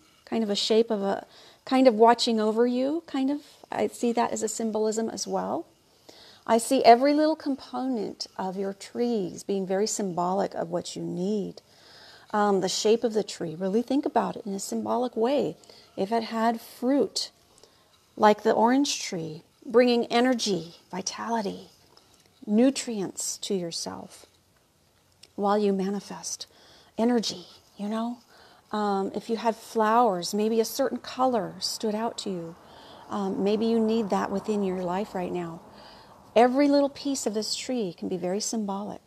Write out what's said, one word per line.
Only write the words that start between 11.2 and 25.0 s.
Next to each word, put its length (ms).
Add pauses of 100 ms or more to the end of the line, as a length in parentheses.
Um, 280
the 80
shape 360
of 100
the 80
tree, 320
really 280
think 220
about 320
it 80
in 80
a 80
symbolic 560
way. 400 (400)
If 160
it 120
had 360
fruit, 720 (840)
like 260
the 100
orange 500
tree, 400 (220)
bringing 420
energy, 720 (140)
vitality, 760 (800)
nutrients 920
to 160
yourself 720 (1080)